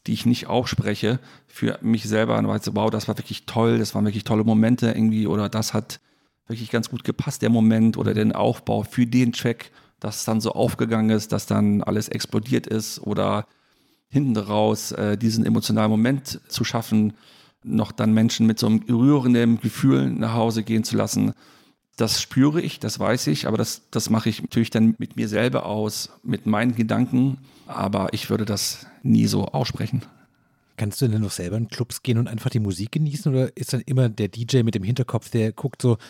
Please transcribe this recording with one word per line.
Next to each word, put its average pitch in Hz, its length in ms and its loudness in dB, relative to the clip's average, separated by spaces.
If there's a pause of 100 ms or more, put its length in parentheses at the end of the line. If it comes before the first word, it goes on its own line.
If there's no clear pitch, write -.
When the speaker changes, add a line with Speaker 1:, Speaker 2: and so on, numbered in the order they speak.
Speaker 1:
die 117 60 -2
ich 107 140 -2
nicht 120 200 0
ausspreche, 113 720 -2 (260)
für - 360 -4
mich 110 260 0
selber, 110 300 2
und 107 100 0
weiß, 104 260 -2
„Wow, 104 160 2
das 107 180 -4
war - 100 -2
wirklich - 280 -10
toll, 117 320 2
das 107 160 -2
waren 104 100 0
wirklich 104 200 -2
tolle 107 200 0
Momente 113 440 4
irgendwie“, 110 380 2
oder 101 220 0
„Das - 240 -4
hat - 280 -6 (480)
wirklich 113 220 -8
ganz 117 200 -2
gut 123 140 -10
gepasst, - 360 -6
der 113 100 2
Moment 110 460 4
oder 101 180 0
den 107 180 2
Aufbau 110 500 0
für 120 240 0
den 120 260 2
Track“, - 380 -4 (300)
dass 104 180 -8
es - 60 -6
dann 110 160 0
so 113 120 -2
aufgegangen 113 580 0
ist, 107 220 0
dass 110 140 -4
dann 104 360 2
alles 104 260 -2
explodiert 113 580 -4
ist - 340 -6
oder 101 460 -2 (600)
hinten 131 280 2
raus, 107 560 0
äh, 104 240 -2
diesen 113 300 2
emotionalen 110 440 2
Moment 120 580 0
zu - 160 -4
schaffen, 110 500 0 (480)
noch - 300 -2
dann 110 220 2
Menschen 113 320 4
mit 110 120 2
so 117 80 0
einem 110 220 4
rührenden 120 720 4
Gefühl 135 500 2
nach 113 220 -2
Hause 113 300 0
gehen 110 220 0
zu - 120 -2
lassen. 104 380 0 (640)
Das 110 260 0
spüre 147 400 2
ich, - 180 -6
das 113 180 -6
weiß 110 280 0
ich, 147 200 -2
aber 110 120 0
das, - 320 -4
das - 180 -4
mache 113 220 2
ich - 100 -4
natürlich 113 300 -2
dann 113 260 4
mit - 200 -8
mir 113 120 -2
selber 120 380 0
aus, 107 420 -4 (140)
mit - 240 -4
meinen 110 280 2
Gedanken, 123 640 0 (280)
aber 98 480 -2
ich - 160 -4
würde 107 160 0
das - 400 -4 (160)
nie 113 240 4
so 101 220 0
aussprechen. 120 540 -4 (760)
Speaker 2:
Kannst 104 240 -4
du 127 60 2
denn 110 120 0
noch 101 100 -2
selber 87 280 -6
in 113 100 -4
Clubs - 340 -8
gehen 120 140 0
und 117 100 0
einfach 113 220 -6
die 127 120 0
Musik 98 320 -4
genießen 151 380 -2
oder 131 240 0
ist - 200 -8
dann 123 80 -2
immer 131 260 2
der 107 200 -2
D 117 200 -8
J 127 160 4
mit 113 100 0
dem 101 80 -2
Hinterkopf, 120 460 -2
der 110 240 0
guckt - 300 -8
so, 120 160 2 (120)